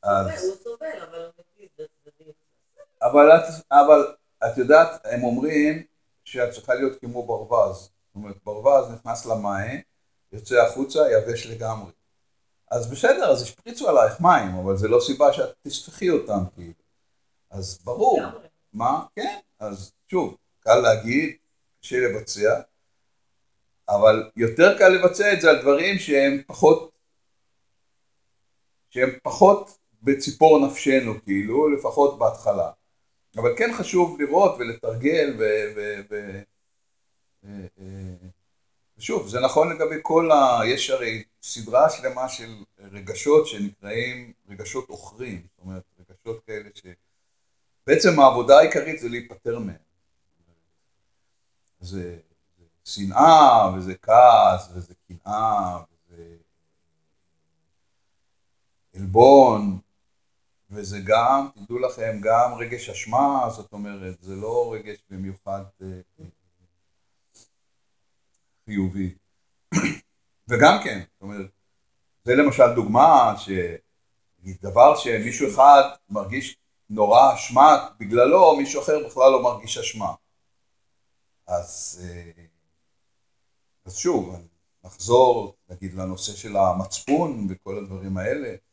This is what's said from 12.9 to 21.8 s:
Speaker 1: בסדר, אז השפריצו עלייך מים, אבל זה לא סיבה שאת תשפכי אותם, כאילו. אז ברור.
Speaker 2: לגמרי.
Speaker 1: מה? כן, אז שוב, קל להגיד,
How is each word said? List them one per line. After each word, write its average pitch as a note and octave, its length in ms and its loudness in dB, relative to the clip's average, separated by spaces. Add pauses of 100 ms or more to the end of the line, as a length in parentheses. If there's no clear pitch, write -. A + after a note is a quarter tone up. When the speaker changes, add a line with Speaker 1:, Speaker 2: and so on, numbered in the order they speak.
Speaker 1:
בסדר, A#3+ 400 0
אז B2 100 0
השפריצו A#3 480 -10
עלייך C#3 320 2
מים, B2 340 2
אבל F#2+ 220 -4
זה G#2 100 -4
לא A#2+ 120 4
סיבה C3+ 340 0
שאת - 280 -8
תשפכי - 480 -8
אותם, G#2+ 340 -4 (120)
כאילו. E2+ 180 -20 (760)
אז F#2+ 340 -14
ברור. G3 380 0
Speaker 2:
לגמרי. - 260 -14 (260)
Speaker 1:
מה? - 320 -4 (100)
כן, G4 240 -10 (200)
אז G2 320 -14 (160)
שוב, D3 300 -6 (220)
קל A2+ 160 4
להגיד, A#2+ 600 0 (460)